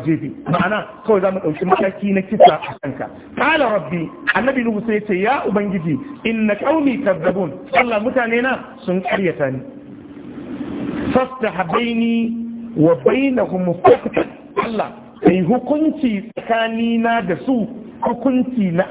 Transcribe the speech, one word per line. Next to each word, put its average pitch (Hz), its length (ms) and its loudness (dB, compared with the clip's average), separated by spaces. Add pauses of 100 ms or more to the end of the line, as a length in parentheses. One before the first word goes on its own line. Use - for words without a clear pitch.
jefe. 160 260 0 (160)
Ma'ana 175 380 0 (200)
kawai 208 160 4
za 190 100 2
mu 190 80 -4
ɗauki 160 260 -4
mataki 196 480 0
na 196 80 2
kisa 180 400 6
a 131 200 -10
kanka. 131 280 -8 (260)
Qala 294 340 2
rabbi, 165 380 -2 (280)
Annabi 254 280 0
Nuhu 220 220 0
sai 220 100 0
ya 202 120 0
ce, 208 120 0
"Ya 233 280 0
Ubangiji, 196 500 0 (280)
inna 220 300 2
qaumi 277 480 2
kazzabun." 185 480 0 (220)
Allah 240 280 2
mutane 233 400 0
na 254 180 0 (260)
sun 185 160 0
ƙaryata 165 500 0
ni. 131 80 -6 (1500)
"Faftah 220 580 0
baini 233 720 0 (300)
wa 165 200 6 (100)
bainahum 196 680 2 (100)
fathan." - 440 4 (380)
Allah, 208 260 -4 (300)
kai 185 200 6
hukunci 247 800 2 (140)
tsakanina 233 840 0
da 180 140 -2 (100)
su, 247 220 0 (340)
hukunci 247 680 0
na 175 200 2